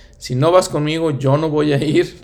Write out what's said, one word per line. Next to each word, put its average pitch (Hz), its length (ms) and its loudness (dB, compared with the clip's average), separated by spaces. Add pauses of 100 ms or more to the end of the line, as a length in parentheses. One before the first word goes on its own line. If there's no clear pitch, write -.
(180)
Si - 180 -8
no 156 160 2
vas 180 160 4
conmigo, 160 420 -2
yo 135 260 -2
no 160 120 -2
voy 151 240 0
a 139 100 0
ir". 160 420 0